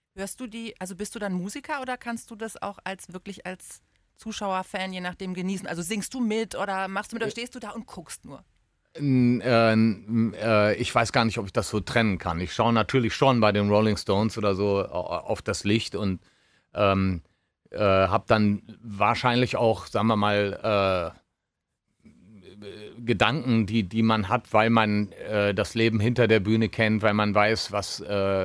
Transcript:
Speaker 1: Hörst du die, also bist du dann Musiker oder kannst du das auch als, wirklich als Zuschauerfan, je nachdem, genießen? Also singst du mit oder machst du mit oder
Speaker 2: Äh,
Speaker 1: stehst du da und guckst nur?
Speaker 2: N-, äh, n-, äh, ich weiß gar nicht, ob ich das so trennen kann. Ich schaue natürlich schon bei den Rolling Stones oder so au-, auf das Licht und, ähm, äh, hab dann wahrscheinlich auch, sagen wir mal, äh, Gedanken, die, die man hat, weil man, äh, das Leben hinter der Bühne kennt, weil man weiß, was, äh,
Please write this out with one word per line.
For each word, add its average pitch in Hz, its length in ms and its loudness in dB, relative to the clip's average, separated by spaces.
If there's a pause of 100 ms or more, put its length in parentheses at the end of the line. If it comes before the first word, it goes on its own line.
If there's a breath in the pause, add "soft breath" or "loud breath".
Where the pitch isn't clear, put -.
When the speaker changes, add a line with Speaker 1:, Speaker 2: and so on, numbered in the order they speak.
(160)
Speaker 1:
Hörst 196 240 -10
du 254 80 -12
die, 226 320 -12
also 185 160 -10
bist 202 180 -10
du 226 60 -12
dann 196 140 -4
Musiker 233 480 -6
oder 254 140 -8
kannst 233 360 -10
du 226 40 -16
das 214 240 -12
auch 196 240 -10
als, 190 300 -12
wirklich 185 320 -14
als - 360 -14 (340)
Zuschauerfan, 190 760 -6
je 185 80 -8
nachdem, 180 360 -8
genießen? 185 320 -4
Also 170 160 -6
singst 202 320 -4
du 262 40 -4
mit 226 360 -2
oder 190 320 -4
machst 196 240 -8
du 226 40 -8
mit 226 60 -8
oder 226 60 -2
Speaker 2:
Äh, 202 40 -4
Speaker 1:
stehst 233 220 -12
du 254 60 -16
da 214 100 -12
und 220 160 -12
guckst - 400 -16
nur? - 180 -18 (520)
Speaker 2:
N-, 127 460 4
äh, 113 320 4
n-, 110 600 2
äh, 104 420 2
ich 117 180 -4
weiß 117 180 2
gar 120 120 2
nicht, 113 140 -2
ob 107 80 -6
ich 98 80 -12
das 110 160 -2
so 107 100 -2
trennen 104 380 0
kann. 85 220 -4
Ich 90 140 -6
schaue 117 200 2
natürlich 113 400 0
schon 131 260 4
bei 107 120 6
den 101 180 2
Rolling 107 260 4
Stones 107 440 0
oder 101 160 0
so 98 240 0
au-, 87 260 -4
auf 85 380 -4
das 98 200 -4
Licht 104 320 0
und, 95 240 -2 (540 soft breath)
ähm, 95 480 2 (480)
äh, - 100 -8
hab 95 460 2
dann 104 380 2 (180)
wahrscheinlich 117 760 0
auch, 110 300 0
sagen 107 220 0
wir 110 80 4
mal, 101 1000 0
äh, - 60 -20 (1800)
Gedanken, 117 680 2
die, 110 160 0
die 110 180 -2
man 110 280 2
hat, 120 220 -2
weil 110 200 4
man, 104 400 2
äh, 101 420 0
das 95 220 -2
Leben 113 240 2
hinter 117 280 2
der 110 120 6
Bühne 107 300 2
kennt, 107 340 2
weil 107 100 4
man 104 220 2
weiß, 107 360 2
was, 101 280 -6
äh, 101 60 -12 (400)